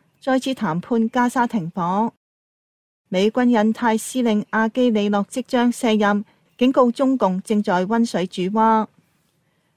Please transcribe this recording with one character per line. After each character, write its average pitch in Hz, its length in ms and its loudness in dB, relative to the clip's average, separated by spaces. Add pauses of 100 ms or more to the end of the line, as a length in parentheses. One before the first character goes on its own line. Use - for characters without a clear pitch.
(200)
再 262 180 0
次 262 140 -4
談 175 260 -4
判 226 300 -2
加 247 180 0
沙 240 200 0
停 175 280 -6
火。 196 380 -2 (960)
美 196 220 2
軍 247 160 0
印 220 260 2
太 226 240 0
司 - 240 -6
令 214 300 0
阿 220 180 0
基 247 220 0
里 208 180 0
諾 202 220 0
即 254 100 -6
將 240 320 0
卸 220 220 0
任， 208 280 2 (360)
警 254 120 2
告 254 200 4
中 262 260 0
共 190 240 0
正 208 220 -2
在 185 240 0
溫 233 180 0
水 185 220 -2
煮 185 160 -8 (100)
蛙。 220 340 2 (920)